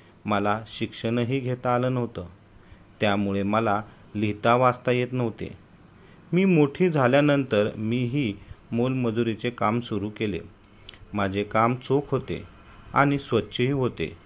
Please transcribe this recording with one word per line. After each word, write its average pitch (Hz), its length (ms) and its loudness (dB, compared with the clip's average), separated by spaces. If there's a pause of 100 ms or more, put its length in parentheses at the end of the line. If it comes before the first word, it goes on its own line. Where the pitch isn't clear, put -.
(240)
मला 104 420 0
शिक्षणही 117 720 -4
घेता 127 360 -2
आलं 127 200 0
नव्हतं. 117 320 -4 (760)
त्यामुळे 101 420 2
मला 104 400 2 (320)
लिहिता 107 400 0
वाचता 123 380 2
येत 123 200 -2
नव्हते. 117 440 -4 (760)
मी 180 120 4
मोठी 170 460 4
झाल्यानंतर 135 880 4
मीही 120 580 -2 (380)
मोलमजुरीचे 120 800 0
काम 117 300 0
सुरू 107 300 -4
केले. 104 300 -4 (760)
माझे 101 300 0
काम 113 300 2
चोख 131 340 0
होते 120 340 -4 (520)
आणि 139 240 4
स्वच्छही 123 520 -2
होते. 120 560 -4